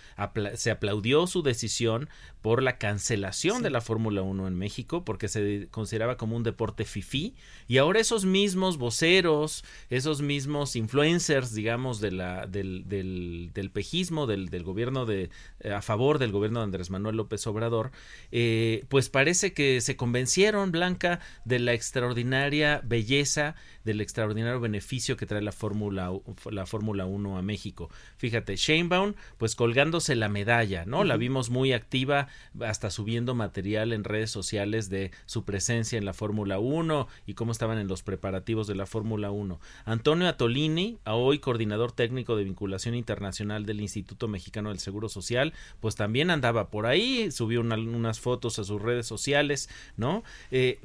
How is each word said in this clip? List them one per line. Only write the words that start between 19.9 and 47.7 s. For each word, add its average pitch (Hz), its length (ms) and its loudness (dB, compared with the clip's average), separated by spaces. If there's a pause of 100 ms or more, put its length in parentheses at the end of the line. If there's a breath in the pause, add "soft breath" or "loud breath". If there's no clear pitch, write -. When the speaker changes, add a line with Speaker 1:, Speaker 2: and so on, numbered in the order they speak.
Speaker 1:
convencieron, 185 760 2
Blanca, 175 500 0 (240 loud breath)
de 123 140 2
la 120 140 2
extraordinaria 131 1120 0
belleza, 135 720 2 (300 loud breath)
del 107 140 0
extraordinario 113 640 -2
beneficio 113 560 -2
que 107 80 -8
trae 104 160 -2
la 104 100 -2
Fórmula 101 600 -2
u-, 95 120 -6 (280)
la 98 140 -4
Fórmula 107 400 -2
uno 98 320 -4
a 92 40 -4
México. 95 480 -6 (280 loud breath)
Fíjate, 110 380 -2
Sheinbaum, 175 580 2 (240 loud breath)
pues 110 180 0
colgándose 139 600 4
la 110 140 2
medalla, 101 560 2
¿no? 143 180 0
La 143 120 4
Speaker 2:
Ujú. 110 60 2
Speaker 1:
vimos 123 280 0
muy 131 240 4
activa, 131 540 0 (340 loud breath)
hasta 110 280 -2
subiendo 117 460 -2
material 107 560 -2
en 107 140 0
redes 110 260 0
sociales 104 580 -2
de 95 220 -2 (140 loud breath)
su - 180 -4
presencia 110 540 0
en 101 80 -2
la 98 80 -4
Fórmula 104 460 0
uno 151 480 0 (200 loud breath)
y 104 60 -8
cómo 117 180 -2
estaban 113 260 -2
en 101 120 -2
los 92 140 -4
preparativos 101 640 -2
de 104 80 -4
la 95 100 -4
Fórmula 107 460 -2
uno. 101 280 -4 (240 loud breath)
Antonio 151 460 2
Atolini, 156 760 0
a 110 120 -2
hoy 131 240 4
coordinador 113 520 0
técnico 120 460 0
de 101 80 0
vinculación 98 500 -4
internacional 104 680 -4
del 104 160 -4
Instituto 104 480 -6
Mexicano 104 400 -6
del 95 100 -6
Seguro 107 300 -6
Social, 123 440 -2 (280 loud breath)
pues 107 140 0
también 117 360 2
andaba 117 380 2
por 107 160 -2
ahí, 214 460 2
subió 117 280 0
una, 113 160 0